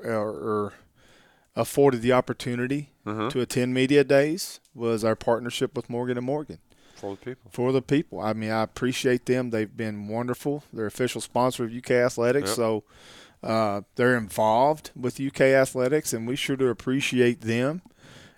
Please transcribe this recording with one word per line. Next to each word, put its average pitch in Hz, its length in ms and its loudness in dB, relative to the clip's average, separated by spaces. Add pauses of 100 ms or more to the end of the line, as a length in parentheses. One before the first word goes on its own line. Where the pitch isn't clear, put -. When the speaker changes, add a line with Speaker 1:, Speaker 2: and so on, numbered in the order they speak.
Speaker 1:
or, 110 260 -2
or 104 440 -4 (840)
afforded 127 460 2
the 120 120 2
opportunity 127 760 -2 (180)
Speaker 2:
Mm-hmm. 107 240 -4
Speaker 1:
to 127 120 -2
attend 123 320 -2
Media 131 300 4
Days 139 560 0 (160)
was 117 280 -2
our 110 120 2
partnership 120 600 -2
with 123 140 -8
Morgan 123 280 -4
and 123 80 -6
Morgan. 135 340 -6 (340)
Speaker 2:
For 98 220 -10
the - 20 -16
people. 127 340 -16
Speaker 1:
For 127 200 0
the 135 100 2
people. 139 380 -2
I 107 140 -2
mean, 110 180 -6
I 110 100 0
appreciate 123 640 0
them. 127 240 0
They've 110 260 -2
been 107 320 -6
wonderful. 123 640 -4
They're 110 140 -6
official 120 340 -2
sponsor 123 440 0
of 113 100 -4
U 120 80 -10
K 127 140 2
Athletics, 120 540 2
Speaker 2:
Yep. 110 60 0
Speaker 1:
so, 113 280 0 (580)
uh, 107 400 0 (140)
they're 123 200 4
involved 117 800 2
with 123 240 -6
U 135 120 -4
K 135 240 4
Athletics, 131 580 2
and 113 140 -4
we 123 80 -2
sure 139 200 -2
do 131 120 2
appreciate 123 760 0
them 123 400 -2 (560)